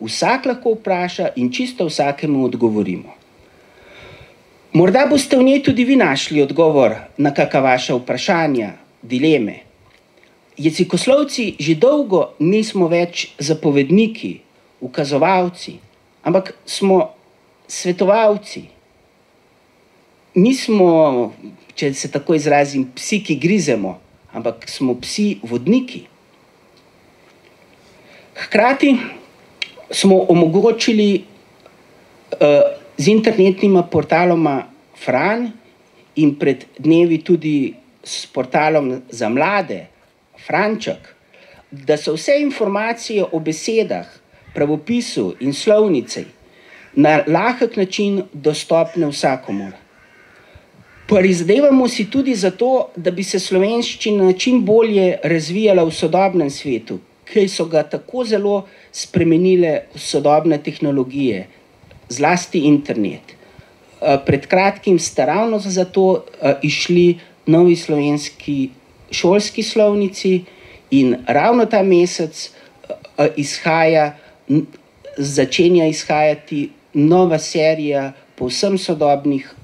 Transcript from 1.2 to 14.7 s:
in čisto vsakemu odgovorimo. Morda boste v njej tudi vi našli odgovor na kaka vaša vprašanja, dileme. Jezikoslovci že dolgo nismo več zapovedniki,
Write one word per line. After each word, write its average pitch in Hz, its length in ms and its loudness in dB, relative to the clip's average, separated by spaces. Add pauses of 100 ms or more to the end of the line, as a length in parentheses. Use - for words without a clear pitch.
in 123 160 -2
čisto 247 340 -6
vsakemu 143 580 -2
odgovorimo. 107 720 -2 (1600)
Morda 190 340 4
boste 277 300 2
v 254 60 4
njej 277 200 4
tudi 247 220 0
vi 269 120 2
našli 147 460 0
odgovor 139 520 2 (220)
na 143 180 0
kaka 147 260 0
vaša 131 340 0
vprašanja, 127 760 -2 (300)
dileme. 127 540 0 (1000)
Jezikoslovci 190 1000 0
že 160 160 -2
dolgo 233 640 2
nismo 190 500 0
več 175 500 -2
zapovedniki, 147 1040 0 (400)